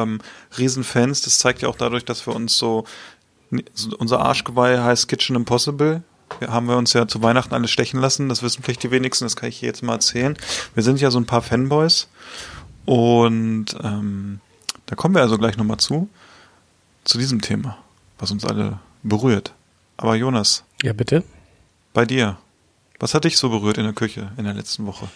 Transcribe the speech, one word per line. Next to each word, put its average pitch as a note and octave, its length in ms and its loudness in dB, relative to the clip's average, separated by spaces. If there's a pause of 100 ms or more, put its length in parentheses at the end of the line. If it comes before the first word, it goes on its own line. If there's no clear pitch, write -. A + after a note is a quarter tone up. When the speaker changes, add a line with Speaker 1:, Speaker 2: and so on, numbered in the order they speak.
Speaker 1:
ähm, A2 200 -2 (360)
Riesenfans. B2+ 680 0
Das - 180 2
zeigt B2+ 220 2
ja C3+ 60 0
auch A#2+ 80 -4
dadurch, A#2+ 280 -2
dass - 200 -8
wir A#2 120 -6
uns A2+ 200 -2
so, A2+ 280 0 (880)
so - 240 -8
unser A#2+ 220 0
Arschgeweih B2 600 2
heißt A#2+ 280 2
Kitchen - 260 -2
Impossible. C#3+ 680 0 (360)
Wir A#2+ 80 -6
haben A#2 180 0
wir A#2+ 100 2
uns A#2+ 180 2
ja A#2 120 4
zu G#2+ 160 -4
Weihnachten A#2+ 320 4
alle A#2+ 140 0
stechen B2+ 320 0
lassen. C3+ 280 0
Das B2 140 -2
wissen B2 200 -2
vielleicht A#2+ 200 -6
die B2 80 -4
wenigsten, B2+ 340 0
das A2 120 -4
kann A2 140 -8
ich - 80 -12
hier A#2+ 100 -4
jetzt - 140 -6
mal A#2+ 100 -2
erzählen. B2 440 0 (380)
Wir A2+ 80 2
sind C3 180 4
ja C#3 100 4
so B2 100 2
ein A#2 60 0
paar A#2 160 2
Fanboys. D3 640 2 (800)
Und, A2+ 800 4 (160)
ähm, G2+ 580 -6 (460)
da - 100 -8
kommen F3+ 180 2
wir D#3+ 80 6
also A2+ 160 4
gleich G#2+ 180 0
nochmal A2 200 0
zu, D#3+ 320 0 (960)
zu - 140 -2
diesem B2+ 220 0
Thema, G#2+ 380 -4 (400)
was F#2+ 120 -6
uns G#2 140 -4
alle G#2 340 -2 (240)
berührt. G#2+ 500 2 (440)
Aber A2+ 200 0
Jonas. A#2 480 0 (180)
Speaker 2:
Ja, A#2 100 0
bitte? B2 300 0 (720)
Speaker 1:
Bei A#2 120 4
dir. A2+ 320 0 (640)
Was - 160 -2
hat D3+ 100 2
dich E3 140 2
so C3 120 2
berührt G#2 280 0
in A2+ 60 0
der G#2+ 80 -2
Küche G#2 440 -6
in A2 80 -6
der G#2 100 -4
letzten G#2 320 -8
Woche? G2+ 300 -10